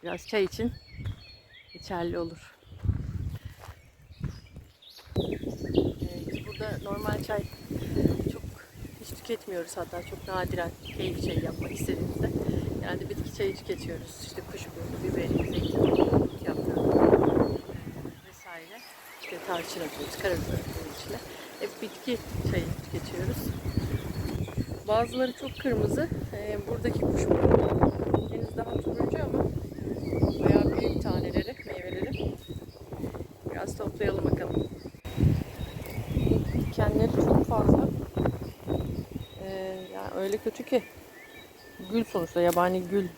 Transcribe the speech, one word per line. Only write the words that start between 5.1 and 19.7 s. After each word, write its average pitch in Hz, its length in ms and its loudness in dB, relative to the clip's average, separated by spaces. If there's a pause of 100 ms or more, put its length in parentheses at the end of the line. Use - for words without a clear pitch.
Ee, - 1120 -2
biz - 140 -6
burada 214 240 -6 (120)
normal 208 400 -2
çay 208 180 -2 (920)
çok - 100 -10 (580)
hiç - 80 -14
tüketmiyoruz, 190 680 -8
hatta 175 260 -6
çok - 260 -10
nadiren 180 420 -2 (260)
keyif 180 280 -2
çayı 165 200 0
yapmak - 280 -4
istediğimizde - 580 -2 (500)
genelde 180 300 -6
bitki - 260 -6
çayı 196 200 -2
tüketiyoruz. - 680 -8
İşte - 200 -12 (100)
kuşburnu, - 520 -8
biberiye, - 420 2
zeytin, - 360 2 (640)
yaprak, - 340 -2
e, - 1500 4
vesaire. 170 500 -16 (440)
İşte - 140 -10 (100)
tarçın 170 340 -4